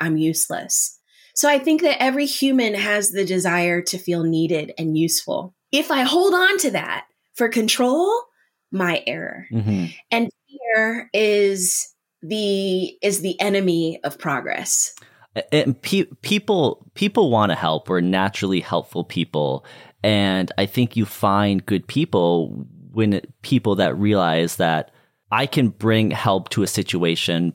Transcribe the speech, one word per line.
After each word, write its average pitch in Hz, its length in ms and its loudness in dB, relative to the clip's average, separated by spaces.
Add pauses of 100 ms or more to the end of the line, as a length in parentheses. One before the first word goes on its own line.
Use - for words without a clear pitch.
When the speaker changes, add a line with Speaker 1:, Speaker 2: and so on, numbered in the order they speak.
Speaker 1:
I'm 160 140 0
useless. - 800 -2 (360)
So - 140 2
I 294 100 4
think 311 240 2
that 294 200 2
every 269 240 0
human 262 480 0
has 202 360 0
the 196 140 -2
desire 175 580 0
to 180 160 -6
feel 175 260 -2
needed 160 520 0
and 156 220 0
useful. - 560 -2 (160)
If 294 200 0
I 277 120 2
hold 349 320 4
on 381 240 4
to 302 140 0
that 95 340 -6 (280)
for 240 140 0
control, 269 760 0 (480)
my 175 340 -2
error. 165 460 -8
Speaker 2:
Mm-hmm. 104 340 0 (240)
Speaker 1:
And 226 200 0 (180)
fear 233 640 -2
is 202 800 0 (280)
the, 196 800 -2
is 196 180 0
the 185 200 -6
enemy 180 640 0
of - 160 -6
progress. - 760 -4 (420)
Speaker 2:
A-, - 180 -4
and 135 260 2
pe-, - 300 0 (120)
people, 202 720 0
people 196 360 2
wanna 104 240 4
help. 80 340 -2
We're 92 120 2
naturally 95 600 0
helpful 87 440 -4
people. 71 600 -2 (380)
And 98 560 0
I 98 80 0
think 120 300 -2
you 113 80 2
find 101 600 0
good 95 220 -2
people 85 800 0 (240)
when 110 220 2
it, - 300 -6
people 117 340 2
that 85 200 0
realize 87 600 2
that 82 340 0 (400)
I 117 160 0
can 139 220 2
bring 110 420 0
help 95 400 -2
to 110 120 0
a 92 40 2
situation, 85 880 0